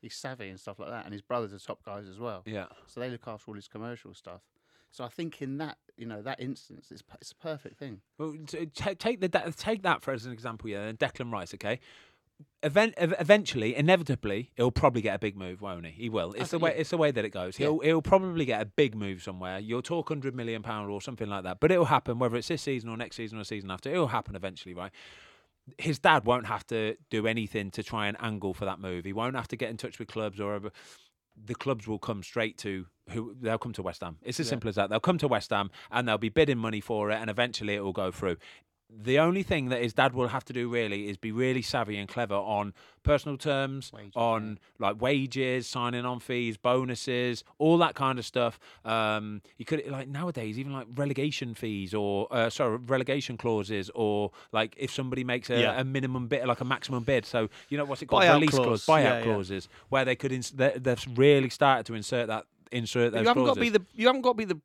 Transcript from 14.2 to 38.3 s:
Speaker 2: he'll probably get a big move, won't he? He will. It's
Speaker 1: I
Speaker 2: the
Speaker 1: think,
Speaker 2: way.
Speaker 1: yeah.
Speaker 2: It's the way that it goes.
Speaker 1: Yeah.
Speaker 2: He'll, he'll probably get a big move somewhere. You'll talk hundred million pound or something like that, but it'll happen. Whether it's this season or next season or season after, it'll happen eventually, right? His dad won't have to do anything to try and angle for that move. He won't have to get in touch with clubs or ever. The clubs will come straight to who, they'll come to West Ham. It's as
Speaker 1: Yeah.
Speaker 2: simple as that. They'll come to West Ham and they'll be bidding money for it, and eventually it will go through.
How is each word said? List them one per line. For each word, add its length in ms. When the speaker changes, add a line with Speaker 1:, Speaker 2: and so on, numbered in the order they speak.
Speaker 2:
he'll 160
probably 300
get 140
a 40
big 180
move, 240
won't 240
he? 60
He 180
will. 220
It's 40
Speaker 1:
I 80
Speaker 2:
the 80
Speaker 1:
think, 120
Speaker 2:
way. 120
Speaker 1:
yeah. 40
Speaker 2:
It's 120
the 60
way 140
that 140
it 60
goes. 280
Speaker 1:
Yeah. 80
Speaker 2:
He'll, 120
he'll 220
probably 440
get 160
a 40
big 300
move 260
somewhere. 380
You'll 220
talk 280
hundred 240
million 300
pound 260
or 120
something 280
like 140
that, 160
but 120
it'll 140
happen. 320
Whether 200
it's 100
this 140
season 280
or 60
next 220
season 200
or 60
season 280
after, 200
it'll 160
happen 280
eventually, 380
right? 180
His 220
dad 260
won't 200
have 220
to 280
do 180
anything 440
to 120
try 240
and 140
angle 320
for 120
that 140
move. 240
He 100
won't 220
have 140
to 80
get 120
in 80
touch 220
with 80
clubs 320
or 160
ever. 160
The 120
clubs 320
will 120
come 240
straight 360
to 260
who, 300
they'll 180
come 160
to 100
West 180
Ham. 220
It's 160
as 80
Speaker 1:
Yeah. 40
Speaker 2:
simple 180
as 60
that. 140
They'll 100
come 200
to 80
West 240
Ham 180
and 160
they'll 100
be 120
bidding 280
money 240
for 300
it, 40
and 140
eventually 460
it 80
will 100
go 180
through. 260